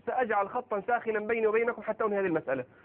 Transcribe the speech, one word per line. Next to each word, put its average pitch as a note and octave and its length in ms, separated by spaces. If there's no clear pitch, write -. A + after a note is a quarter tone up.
سأجعل A3 420
خطاً A3+ 320
ساخناً A3 400
بيني A3 260
وبينكم A3+ 360
حتى A3 220
أنهي G3+ 160
هذه G3 60
المسألة". C#3+ 380